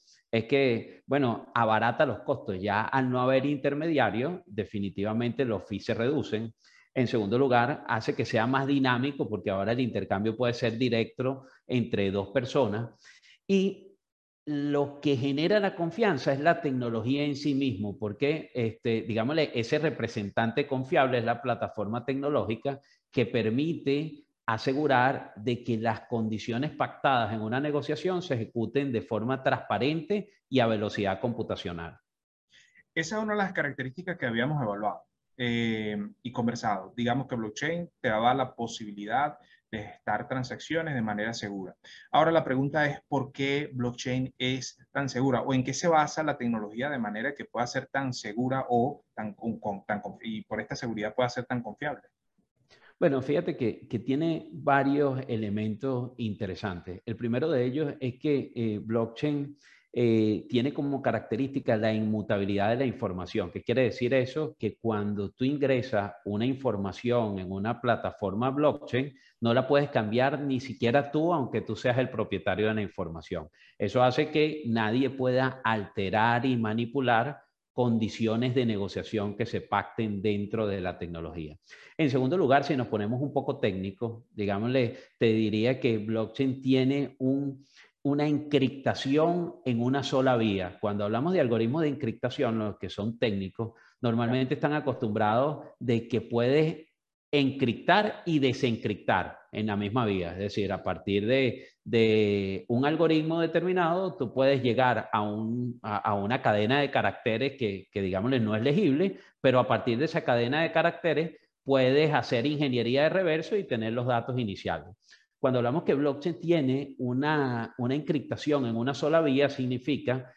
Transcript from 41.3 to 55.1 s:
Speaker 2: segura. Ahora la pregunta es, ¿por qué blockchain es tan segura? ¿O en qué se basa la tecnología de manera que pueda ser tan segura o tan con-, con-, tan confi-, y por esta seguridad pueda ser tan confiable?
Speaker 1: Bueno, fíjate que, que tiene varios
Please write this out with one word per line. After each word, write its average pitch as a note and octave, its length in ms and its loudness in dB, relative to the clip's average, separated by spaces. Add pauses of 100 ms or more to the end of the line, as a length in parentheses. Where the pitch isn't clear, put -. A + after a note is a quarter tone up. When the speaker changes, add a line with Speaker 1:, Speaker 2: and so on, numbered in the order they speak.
Speaker 2:
segura. G2+ 420 -8 (360)
Ahora D#3+ 200 6
la E3 140 4
pregunta C#3 420 2
es, C#3+ 220 -4
¿por C3 240 -2
qué C#3 400 -2
blockchain B2+ 640 -4
es B2+ 420 -4 (140)
tan C#3 160 -2
segura? B2+ 320 2
¿O C3+ 140 0
en B2+ 100 2
qué C3+ 80 -4
se F3 160 0
basa D#3 340 4
la D3 140 0
tecnología A#2 540 -4
de C#3 80 -4
manera A2+ 360 -4
que - 120 -12
pueda A#2+ 200 -2
ser C3 200 -6
tan C3+ 260 -4
segura B2+ 560 -2
o B2 340 2 (120)
tan G#2+ 180 -8
con-, A2+ 260 -6
con-, G2 280 -6
tan G#2 160 -4
confi-, - 220 -12
y A2 180 -8
por A2 180 -6
esta A#2+ 160 -8
seguridad G#2+ 380 -6
pueda B2 160 2
ser B2 160 -8
tan B2 160 -4
confiable? B2 400 -8 (1000)
Speaker 1:
Bueno, C#3 220 4
fíjate D#3+ 340 0
que, - 320 -2
que B2 100 -4
tiene D#3+ 540 -2
varios C#3 760 2